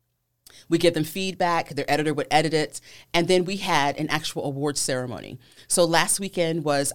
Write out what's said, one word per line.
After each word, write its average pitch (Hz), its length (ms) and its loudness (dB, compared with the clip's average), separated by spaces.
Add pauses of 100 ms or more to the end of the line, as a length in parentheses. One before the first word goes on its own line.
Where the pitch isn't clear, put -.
(680)
We 165 100 2
give 170 160 4
them 156 100 -2
feedback, 180 640 -2
their 139 180 -6
editor 147 240 0
would 139 160 -4
edit 156 240 2
it, 151 280 -2 (340)
and 170 140 2
then 180 160 4
we 190 140 -4
had 160 380 0
an 151 120 -6
actual - 360 -4
awards 143 360 -4
ceremony. 123 580 -6 (300)
So 180 160 4
last 165 340 4
weekend 170 460 -2
was 143 300 0